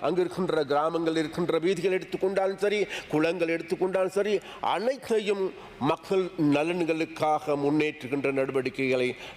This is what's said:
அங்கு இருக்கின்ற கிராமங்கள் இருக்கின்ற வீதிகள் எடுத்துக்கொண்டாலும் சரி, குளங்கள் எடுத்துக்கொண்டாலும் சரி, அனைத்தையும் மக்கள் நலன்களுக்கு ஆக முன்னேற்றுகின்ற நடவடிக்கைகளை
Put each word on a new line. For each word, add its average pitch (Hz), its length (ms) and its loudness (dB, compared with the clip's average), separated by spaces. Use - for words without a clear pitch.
அங்கு 165 200 0
இருக்கின்ற 170 440 0
கிராமங்கள் 160 520 0
இருக்கின்ற 160 420 0
வீதிகள் 185 400 0
எடுத்துக்கொண்டாலும் 190 580 0
சரி, 202 300 2
குளங்கள் 165 400 2
எடுத்துக்கொண்டாலும் 180 720 0
சரி, 202 200 2
அனைத்தையும் 202 920 0
மக்கள் 170 580 0
நலன்களுக்கு 160 840 0
ஆக 151 300 2
முன்னேற்றுகின்ற 143 800 0
நடவடிக்கைகளை 131 840 0